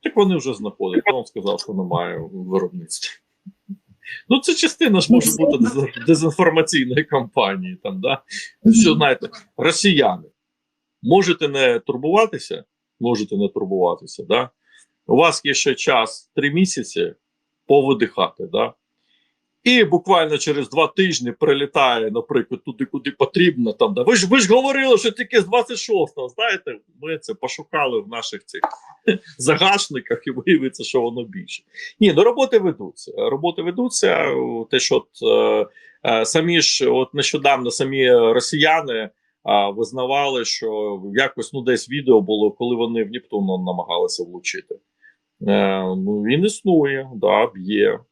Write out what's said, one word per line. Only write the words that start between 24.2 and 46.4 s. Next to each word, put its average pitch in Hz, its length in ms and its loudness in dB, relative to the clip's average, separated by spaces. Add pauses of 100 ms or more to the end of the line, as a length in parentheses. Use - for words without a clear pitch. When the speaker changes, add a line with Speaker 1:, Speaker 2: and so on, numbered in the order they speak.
Speaker 1:
ви 254 100 4
ж 208 160 4
говорили, 262 440 4
що 233 120 0
тільки 233 300 0
з 185 40 0
двадцять 233 340 0
шостого, 147 500 -2
знаєте, 190 500 -4 (240)
ми 156 160 -6
це - 160 -10
пошукали 143 680 -4
в 101 80 -14
наших 110 360 -10
цих - 160 -12 (400)
<laughs> - 380 -4
загашниках, 147 880 0
і 139 40 -6
виявиться, 131 540 -2
що 127 160 -2
воно 120 240 -4
більше. 95 380 -14 (380)
Ні, 202 160 6
ну, 160 60 6
роботи 240 360 4
ведуться, 156 580 -6
роботи 135 460 -2
ведуться, 175 720 0 (360)
те, 131 100 2
що - 160 0
от, - 120 -2 (140)
е, 110 440 2 (440)
е, 113 140 2
самі 165 360 2
ж, - 300 0
от 127 240 0
нещодавно 139 560 0
самі 135 420 2
росіяни, 120 960 2 (320)
а, 101 280 2
визнавали, 127 760 -2
що 107 560 -6 (140)
якось, 127 380 -2
ну, 139 100 -6
десь 117 280 -2
відео 127 300 4
було, 104 300 0
коли 120 260 -4
вони 117 280 -2
в 98 60 -12
Нептун 107 360 -6
нам 92 180 -2
намагалися 90 600 -4
влучити. 90 500 -12 (760)
Е, 98 340 2
ну, 95 400 -4
він 135 220 0